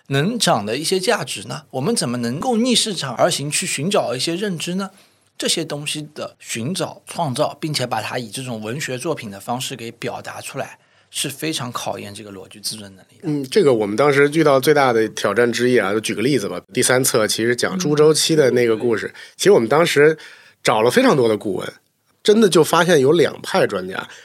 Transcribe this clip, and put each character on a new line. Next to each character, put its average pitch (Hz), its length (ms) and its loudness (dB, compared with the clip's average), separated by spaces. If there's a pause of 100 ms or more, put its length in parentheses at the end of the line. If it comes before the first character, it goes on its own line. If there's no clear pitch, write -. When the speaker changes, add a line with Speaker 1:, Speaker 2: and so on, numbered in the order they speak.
Speaker 1:
能 151 300 0
涨 131 260 2
的 110 120 -4
一 147 60 -6
些 190 160 -2
价 190 240 0
值 117 240 -10
呢？ 143 260 -12
我 131 80 -6
们 196 140 -2
怎 180 140 -2
么 120 80 -4
能 123 240 -4
够 254 160 0
逆 240 180 2
市 202 200 0
场 135 200 -6
而 165 160 2
行 143 180 -4
去 151 180 -4
寻 151 240 -4
找 127 260 0
一 - 20 -8
些 165 160 -4
认 185 240 -6
知 170 160 -6
呢？ 190 160 -6 (480)
这 - 80 -6
些 170 180 -2
东 147 220 -10
西 151 280 -8
的 110 260 -12
寻 127 340 -6
找、 - 320 -8
创 160 280 -4
造， 143 260 -2
并 156 120 -6
且 127 140 -4
把 120 140 -4
它 127 180 -8
以 117 120 -8
这 135 120 -10
种 123 180 -8
文 113 200 -8
学 127 180 -6
作 151 160 -4
品 117 160 -10
的 98 80 -14
方 123 220 -6
式 127 160 -8
给 113 160 -12
表 - 300 -10
达 - 180 -14
出 - 160 -14
来， 113 220 -10 (320)
是 - 180 -6
非 151 240 -6
常 120 200 -8
考 104 260 -8
验 104 160 -14
这 110 80 -16
个 104 80 -18
逻 95 180 -16
辑 110 120 -20
自 110 160 -8
证 107 60 -18 (120)
能 92 120 -20
力 - 140 -20
的。 - 20 -18
Speaker 2:
嗯， 147 280 -4
这 208 140 4
个 135 100 6
我 107 100 2
们 104 120 -2
当 143 160 4
时 143 220 4
遇 160 100 2
到 139 160 6
最 147 120 4
大 135 200 4
的 110 160 2
挑 - 260 -2
战 120 180 4
之 120 160 0
一 123 100 4
啊， 98 140 0
就 110 60 0
举 113 160 -4
个 104 80 -4
例 135 160 0
子 101 100 -4
吧。 87 120 -8 (120)
第 127 80 0
三 127 220 2
册 117 240 2
其 110 180 -2
实 120 120 2
讲 101 200 -2
猪 151 200 0
周 151 180 6
期 160 220 0
的 135 160 4
那 123 120 2
个 113 120 2
故 113 200 0
事， 92 100 -6
Speaker 1:
嗯， - 20 -10
对。 - 60 -12 (220)
Speaker 2:
其 - 80 -8
实 185 60 6
我 196 80 8
们 117 100 2
当 151 160 4
时 156 320 4 (460)
找 113 200 2
了 120 80 4
非 247 120 4
常 226 140 4
多 120 120 4
的 110 80 2
顾 104 200 -6
问， - 160 -8 (500)
真 208 180 4
的 214 80 6
就 165 140 6
发 170 220 4
现 165 160 4
有 131 100 4
两 156 320 2
派 165 240 0
专 95 220 -6
家， - 200 -10 (160)